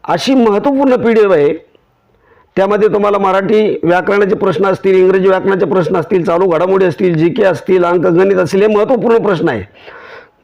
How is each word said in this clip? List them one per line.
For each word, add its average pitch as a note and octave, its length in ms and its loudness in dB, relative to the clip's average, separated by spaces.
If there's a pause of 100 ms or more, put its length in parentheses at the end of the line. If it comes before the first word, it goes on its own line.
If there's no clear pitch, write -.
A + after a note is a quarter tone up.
अशी G#3 300 -2
महत्त्वपूर्ण C4 600 0
पीडीएफ A3 360 2
आहे. D3+ 220 2 (1000)
त्यामध्ये G3+ 340 0
तुम्हाला G3+ 280 0
मराठी G3 640 0
व्याकरणाचे F#3 520 0
प्रश्न F#3 300 -2
असतील, F#3+ 320 0
इंग्रजी F#3 300 2
व्याकरणाचे F#3+ 380 0
प्रश्न E3 320 -2
असतील, E3+ 260 -2
चालू F3+ 240 0
घडामोडी F#3 380 0
असतील, F3 320 -2
जीके E3+ 260 0
असतील, F#3 400 0
अंकगणित F3+ 540 2
असतील, F#3 240 0
हे G#3+ 140 2
महत्त्वपूर्ण A3+ 420 0
प्रश्न E3 320 -2
आहे. G#2+ 140 -6 (800)